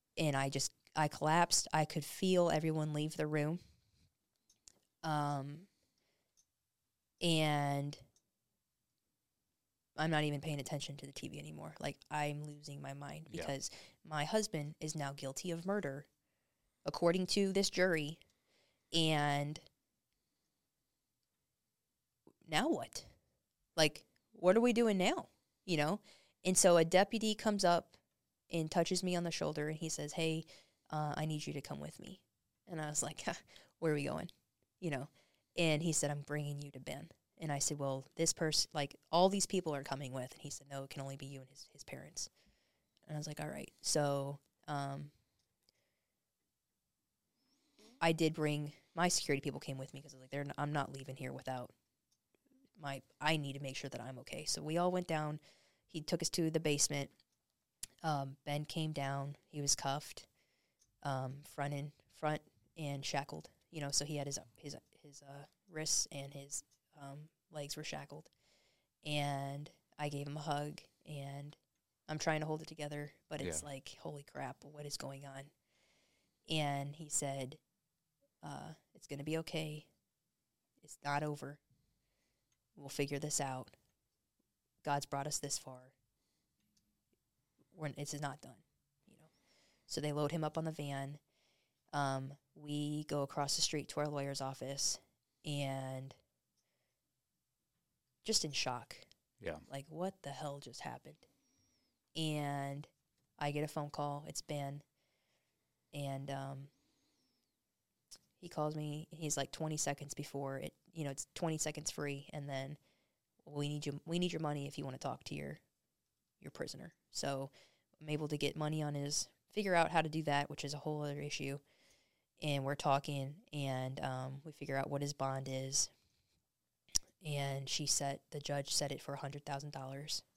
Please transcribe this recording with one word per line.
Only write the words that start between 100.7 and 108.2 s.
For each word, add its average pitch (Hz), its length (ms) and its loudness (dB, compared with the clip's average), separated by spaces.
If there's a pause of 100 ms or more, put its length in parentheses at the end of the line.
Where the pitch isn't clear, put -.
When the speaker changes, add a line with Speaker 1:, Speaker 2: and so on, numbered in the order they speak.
Speaker 1:
happened?" - 460 -12 (920)
And 143 720 -2 (520)
I 147 120 0
get 147 140 0
a 151 40 -2
phone 147 220 -4
call. 147 380 -4
It's - 140 -6
Ben. 143 400 -6 (1120)
And, 139 380 -4
um, 139 380 -6 (1700)